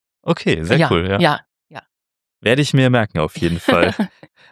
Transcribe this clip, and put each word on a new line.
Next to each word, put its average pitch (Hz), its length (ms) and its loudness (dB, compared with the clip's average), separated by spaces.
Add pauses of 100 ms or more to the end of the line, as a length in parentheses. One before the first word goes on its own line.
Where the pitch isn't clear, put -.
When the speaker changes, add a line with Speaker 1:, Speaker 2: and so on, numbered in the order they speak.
(220)
Speaker 1:
Okay, 143 400 -2
sehr 101 160 2
Speaker 2:
Ja, 156 120 2
Speaker 1:
cool, 87 200 0
ja. 101 80 0
Speaker 2:
ja, 147 220 0 (280)
ja. 147 140 -18 (580)
Speaker 1:
Werde 127 220 0
ich 139 100 -2
mir 131 160 4
merken, 117 300 0
auf 78 180 -4
jeden 87 240 -2
Fall. - 380 0
Speaker 2:
<laughs> - 340 -8 (200)